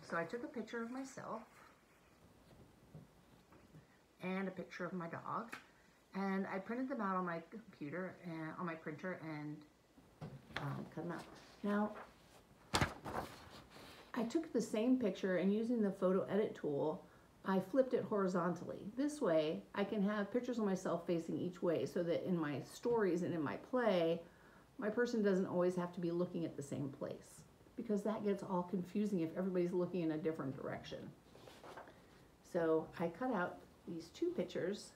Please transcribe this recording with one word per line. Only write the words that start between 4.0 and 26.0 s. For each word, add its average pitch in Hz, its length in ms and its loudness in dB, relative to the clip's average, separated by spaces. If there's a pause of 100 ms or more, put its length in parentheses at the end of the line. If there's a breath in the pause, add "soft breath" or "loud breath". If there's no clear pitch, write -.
and 190 260 -2
a 185 40 -4
picture 185 340 -8
of 165 80 -4
my 170 140 -4
dog, 190 480 -4 (600 loud breath)
and 190 380 0
I 196 60 -2
printed 240 280 -2
them 254 140 -2
out 190 160 2
on 185 80 2
my 165 140 -2 (120)
computer 175 720 -8
and 160 340 -6
on 175 80 -4
my 165 100 -2
printer 160 480 -6
and, 151 340 -6 (1000)
um, 139 280 -4 (100)
cut 156 80 -6
them 170 80 -4
out. 160 120 -6 (400)
Now, 208 280 2 (2250 loud breath)
I 233 100 2
took 320 300 0
the 233 80 4
same 233 360 4
picture 190 400 2
and 190 160 6
using 226 280 4
the 202 100 4
photo 190 380 4
edit 202 260 2
tool, 151 480 0 (420 loud breath)
I 190 140 4
flipped 254 340 4
it 226 120 2
horizontally. 180 760 0 (160)
This 294 240 0
way, 165 440 4 (120)
I 202 80 2
can 208 200 0
have 202 280 2
pictures 240 280 0
of 214 60 2
myself 180 400 0
facing 170 320 0
each 175 240 -4
way 165 240 2
so - 180 0
that 170 220 2
in 175 140 2
my 147 220 -2
stories 202 600 2
and - 100 0
in 165 80 0
my 110 160 -2
play, 180 640 4 (560 loud breath)
my 214 120 -2
person 233 340 2
doesn't 190 220 6
always 180 300 4
have 175 180 -2
to - 60 -8